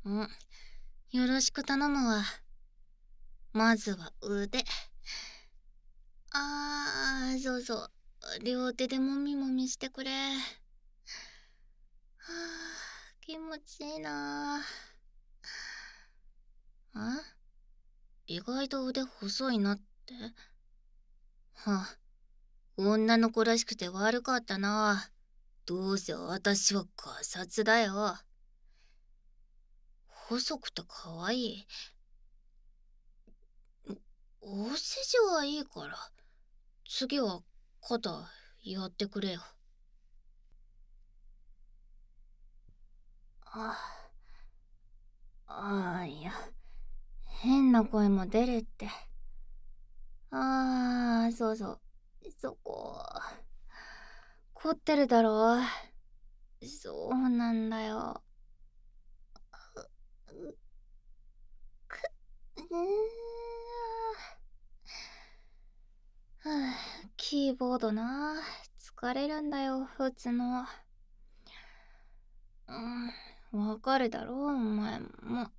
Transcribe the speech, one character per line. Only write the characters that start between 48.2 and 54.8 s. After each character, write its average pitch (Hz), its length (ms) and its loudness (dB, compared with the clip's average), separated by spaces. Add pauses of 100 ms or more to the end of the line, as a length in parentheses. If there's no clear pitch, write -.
出 220 180 6
る 247 120 2
っ 220 60 0
て。 - 260 -8 (1400)
あ 254 960 4
ー、 233 60 0
そ 226 160 2
う 220 40 2
そ 202 160 -4
う。 - 80 -10 (600)
そ - 240 -4
こ。 - 340 -8 (1600)
凝 - 180 -2
っ - 40 4
て 302 200 4